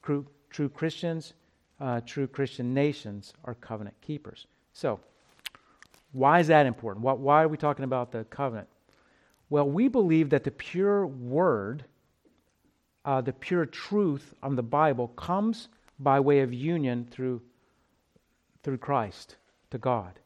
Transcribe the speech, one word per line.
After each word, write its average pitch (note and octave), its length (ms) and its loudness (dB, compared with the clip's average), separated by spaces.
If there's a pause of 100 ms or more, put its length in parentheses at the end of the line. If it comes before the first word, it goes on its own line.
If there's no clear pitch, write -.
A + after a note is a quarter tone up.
True, C#3+ 240 -2 (220)
true D3 200 -4
Christians, D#3+ 640 -6 (460)
uh, B2 220 -2
true C3 260 -4
Christian B2+ 460 -4
nations C3+ 600 -2 (120)
are A#2+ 100 -10
covenant G#2+ 460 -12
keepers. - 440 -12 (280)
So, A#2 260 -4 (1120)
why C#3 280 4
is E3 80 4
that D3+ 180 8
important? A2+ 380 -4
Why, C3 100 2
why C#3 300 4
are D#3+ 40 4
we D3+ 100 -2
talking C#3+ 280 -2
about B2+ 260 -2
the A2 140 -6
covenant? A2+ 420 -6 (840)
Well, C#3+ 180 2
we F3 200 2
believe E3+ 420 4
that C#3 140 2
the C#3 80 -4
pure G3+ 560 -2
word, C3 760 -2 (1160)
uh, C3+ 180 0
the B2+ 120 -4
pure F3 320 -2
truth F3 680 -2 (100)
on C#3 120 -2
the B2 80 -2
Bible C3 460 2
comes G#3 600 -4 (300)
by C#3 200 4
way C#3 220 6
of B2 120 0
union B2+ 560 -2
through, B2+ 320 -6 (1200)
through C3+ 140 -4
Christ A#2 600 -4 (340)
to B2+ 60 -8
God. A2+ 480 -4